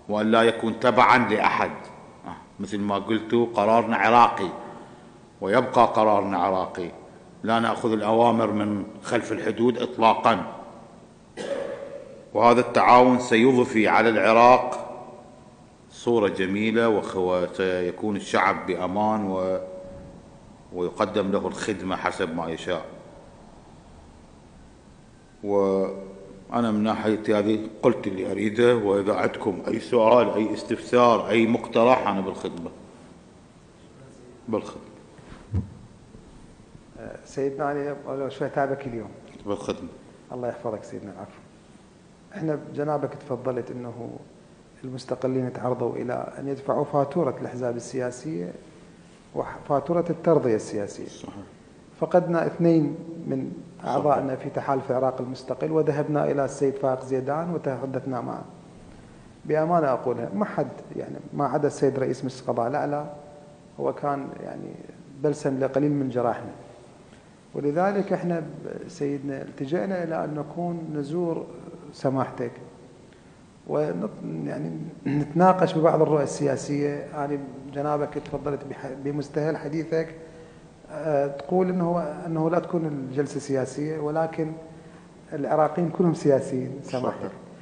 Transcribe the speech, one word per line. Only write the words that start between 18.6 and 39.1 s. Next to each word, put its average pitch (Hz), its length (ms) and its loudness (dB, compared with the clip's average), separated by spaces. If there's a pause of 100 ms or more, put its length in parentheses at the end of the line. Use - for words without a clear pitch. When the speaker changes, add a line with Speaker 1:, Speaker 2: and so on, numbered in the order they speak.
Speaker 1:
بأمان 98 640 -2
و-، 92 280 -2 (1160)
ويقدم 98 560 0
له 90 180 0
الخدمة 92 480 -4
حسب 90 400 -2
ما 82 120 -4
يشاء. 82 360 -4 (2500)
وأنا 101 1300 0
من 104 120 2
ناحيتي 107 520 0
هذه 107 240 2 (240)
قلت 110 240 2
اللي 92 240 -4
أريده، 110 460 4
وإذا 101 380 2
عندكم 95 540 -2
أي 113 120 -2
سؤال، 113 540 6
أي 104 200 0
استفسار، 117 760 4
أي 113 180 6
مقترح، 120 600 4
أنا 98 120 0
بالخدمة. 87 500 -6 (1800)
بالخدمة. - 360 -4 (2500)
Speaker 2:
سيدنا 139 400 -4
علي، 143 320 -4 (120)
لو 135 200 -4
شوي 135 180 -6
أتابعك 135 400 -2
اليوم. 113 220 -8 (380)